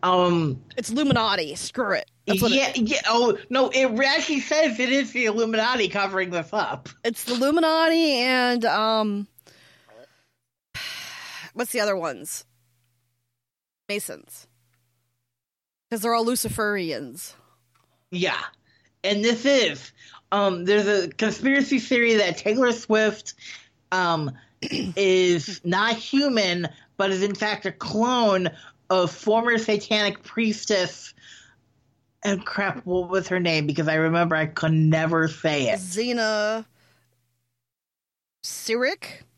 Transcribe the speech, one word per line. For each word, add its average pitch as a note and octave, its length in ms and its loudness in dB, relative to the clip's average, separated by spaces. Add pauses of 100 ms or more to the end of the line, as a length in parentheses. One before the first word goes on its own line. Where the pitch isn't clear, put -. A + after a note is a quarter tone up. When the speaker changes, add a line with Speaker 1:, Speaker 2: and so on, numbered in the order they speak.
Speaker 1:
Um, F3 580 2 (160)
Speaker 2:
It's A#3+ 120 -6
Illuminati. A3+ 640 0
Screw - 380 -4
it. - 160 -4 (160)
That's G3 160 0
what A#3 100 2
Speaker 1:
yeah, C4+ 180 2
Speaker 2:
it - 80 -6
is. A3+ 140 0
Speaker 1:
yeah. C#4 160 -2
Oh, A3+ 300 2 (120)
no, B3+ 240 2
it C4 140 4 (160)
actually C#4+ 360 0
says D4+ 400 0
it B3 100 0
is C4+ 220 0
the B3 140 -2
Illuminati A3+ 640 0
covering F#3+ 420 -2
this E3 220 -4
up. D#3+ 360 -4 (140)
Speaker 2:
It's A#3 220 -6
the A#3+ 80 -4
Illuminati D#4+ 800 2
and, B3 520 2
um, G#3+ 640 0 (1500)
<sighs> - 800 -14
what's A#3+ 180 -6
the A3 100 0
other G#3 160 2
ones? D3+ 480 -8 (1400)
Masons. - 580 -10 (1400)
'Cause A3+ 120 -6
they're A#3 140 0
all A#3 100 2
Luciferians. G3+ 1080 -4 (800)
Speaker 1:
Yeah. E3+ 280 -2 (640)
And G3+ 200 0
this A#3 220 0
is, A3 460 2 (400)
um, F#3+ 340 0
there's G3+ 220 4
a F#3+ 220 2
conspiracy C4+ 720 0
theory A#3 360 2
that F3+ 220 2
Taylor A#3+ 340 2
Swift, G#3+ 640 0 (560)
um, F3 400 0 (160)
<clears throat> - 140 -20
is F#3 1040 0
not G3+ 320 2
human, A3 720 0 (300)
but G3 140 2
is F#3+ 120 0
in G3+ 120 -2
fact G#3 300 -4
a F#3 60 -2
clone G#3+ 800 2 (400)
of F3+ 220 4
former A3+ 460 2
satanic G#3 680 0
priestess. G#3+ 920 -2 (1080)
And G3 220 -2
crap, - 400 -4
what F3+ 240 -2
was F#3 200 -2
her F#3 100 0
name? D#3+ 260 2
Because D3+ 220 -2
I D#3+ 80 2
remember E3 400 2
I D#3 100 2
could D#3+ 280 0
never D#3+ 560 4
say D3 400 -2
it. G2+ 100 0
Speaker 2:
Zena A3 840 -2 (1800)
Sirik? - 800 -6 (160)